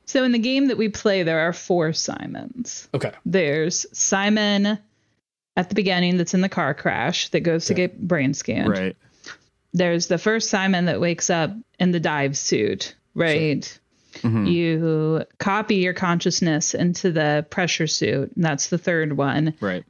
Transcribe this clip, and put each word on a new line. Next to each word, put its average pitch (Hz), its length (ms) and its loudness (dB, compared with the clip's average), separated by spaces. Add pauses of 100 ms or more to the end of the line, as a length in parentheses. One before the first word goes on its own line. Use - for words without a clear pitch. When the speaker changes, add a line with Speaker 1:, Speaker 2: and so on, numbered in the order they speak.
Speaker 1:
So 262 180 0
in 254 80 2
the 240 60 2
game 262 300 0
that 240 80 0
we 220 120 0
play, 196 340 0
there 160 180 2
are 165 120 0
four 165 400 0
Simons. - 1000 -8
Speaker 2:
Okay. 131 180 -4 (120)
Speaker 1:
There's 160 680 0
Simon 208 840 2 (760)
at 180 120 0
the 196 60 -6
beginning 180 420 2
that's 170 180 0
in 190 60 4
the 190 80 2
car 151 260 0
crash - 540 -2
that 165 120 0
goes 165 260 0
to - 80 2
Speaker 2:
Okay. 180 80 2
Speaker 1:
get 180 260 -4
brain 139 260 2
scanned. - 360 -2
Speaker 3:
Right. 95 260 -2 (760)
Speaker 1:
There's 175 360 2
the 175 100 2
first 220 320 0
Simon 190 360 2
that 123 140 0
wakes 170 300 0
up 165 220 0 (260)
in 180 140 4
the 175 80 0
dive 143 360 0
suit, - 580 -2 (200)
right? 156 500 0
Speaker 3:
Sure. - 680 -8
Mm-hmm. 110 140 2
Speaker 1:
You 160 760 0 (140)
copy 208 380 0
your 180 180 0
consciousness 170 800 0
into 175 380 0
the 151 380 0
pressure 170 360 -2
suit, - 480 -2
and 175 100 0
that's 151 260 -2
the 175 80 0
third 160 380 -2
one. 143 440 0
Speaker 3:
Right. 90 300 -4